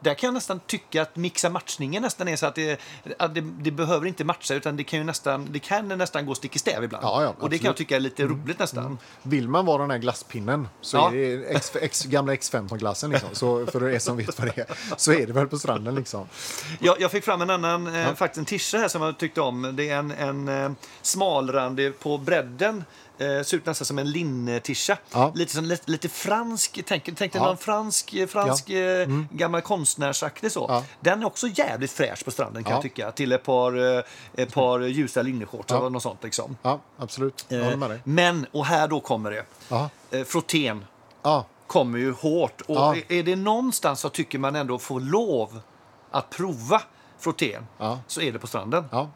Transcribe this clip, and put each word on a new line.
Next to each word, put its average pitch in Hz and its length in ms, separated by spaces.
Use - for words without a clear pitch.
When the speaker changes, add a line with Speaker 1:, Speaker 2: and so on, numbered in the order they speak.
Speaker 1:
där 151 140
kan 254 140
jag 247 60
nästan 196 320
tycka - 360
att - 140
mixa 170 340
matchningen 170 520
nästan 190 260
är 160 80
så 156 100
att 143 80
det, 151 260
att 165 160
det, 165 60
det 156 300
behöver 156 360
inte 175 180
matcha, 156 300
utan 143 220
det 143 80
kan 160 140
ju 151 60
nästan, 143 460
det 147 80
kan 202 300
nästan 185 380
gå 135 80
stick - 220
i - 20
stäv 117 260
ibland. 110 200
Speaker 2:
Ja, 117 180
ja, 147 60
Speaker 1:
Och 101 60
det 151 240
kan 220 60
jag 208 60
Speaker 2:
absolut. - 60
Speaker 1:
tycka 147 200
är 131 40
lite 135 220
Speaker 2:
Mm. 143 220
Speaker 1:
roligt 151 140
nästan. 131 260
Speaker 2:
Mm. 135 140
Vill 131 260
man 175 180
vara 151 160
den 143 80
här 127 80
glasspinnen 120 680
så - 160
Speaker 1:
Ja. 156 180
Speaker 2:
är 131 240
det 131 60
X, - 360
X, 156 240
gamla 139 280
X - 180
femton-glassen, 107 600
liksom. 127 220
Så 120 340
för 127 220
er 127 100
som 123 180
vet 113 220
vad 120 100
det 113 120
är, 113 60
så - 160
är 147 140
det 113 60
väl 135 160
på 147 100
stranden, 117 360
liksom. 127 260
Speaker 1:
Jag, 180 220
jag 180 100
fick 202 140
fram 180 180
en 180 80
annan, 175 360
eh, 165 140
Speaker 2:
Ja. 165 140
Speaker 1:
faktiskt - 240
en 151 60
tisha - 340
här 220 100
som 165 140
jag 156 160
tyckte 165 220
om. 131 360
Det 147 140
är 143 80
en, 147 120
en, 139 380
eh, 139 220
smalrandig 139 1000
på 147 180
bredden. 160 680
Eh, 139 240
ser 156 140
ut 160 100
nästan 156 200
som 139 120
en 139 120
linnetisha. 135 840
Speaker 2:
Ja. 131 220
Speaker 1:
Lite 170 200
som, 160 100
lite, 165 260
lite 156 180
fransk, 226 800
tänk, 170 180
tänk 170 140
dig 190 160
Speaker 2:
Ja. 185 120
Speaker 1:
någon 180 100
fransk, 214 580
eh, 190 120
fransk, 190 440
Speaker 2:
Ja. 190 80
Speaker 1:
eh, 185 240
Speaker 2:
Mm. 147 280
Speaker 1:
gammal 170 300
konstnärsaktig 156 920
så. - 160
Speaker 2:
Ja. 123 160
Speaker 1:
Den 196 220
är 226 40
också 220 220
jävligt 131 440
fräsch 110 320
på 131 60
stranden, 113 340
kan 101 60
Speaker 2:
Ja. 117 60
Speaker 1:
jag 139 60
tycka. 123 300
Till 135 200
ett 127 100
par, 127 540
eh, 123 60
ett 123 200
par 123 260
ljusa 127 420
linneshorts 117 500
Speaker 2:
Ja. 123 60
Speaker 1:
eller 127 120
något 127 120
sånt, - 200
liksom. - 400
Speaker 2:
Ja, 139 180
absolut. 135 500
Jag 127 100
Speaker 1:
Eh, 120 60
Speaker 2:
håller 127 120
med 139 140
dig. 113 140
Speaker 1:
men, 165 480
och 147 140
här 156 220
då 151 120
kommer 110 300
det. 107 140
Speaker 2:
Ja. 127 200
Speaker 1:
Eh, 131 140
frottén 135 600
Speaker 2:
Ja. 147 220
Speaker 1:
kommer 123 320
ju 131 140
hårt. 156 480
Och 151 160
Speaker 2:
Ja. 147 200
Speaker 1:
är, 165 160
är 175 100
det 180 140
någonstans 214 640
så 151 80
tycker 139 300
man 139 180
ändå 127 220
får 127 220
lov 131 600
att 135 200
prova 170 520
frottén, 117 480
Speaker 2:
Ja. 113 280
Speaker 1:
så - 140
är 147 120
det 113 60
på - 80
stranden. 117 460
Speaker 2:
Ja. 139 240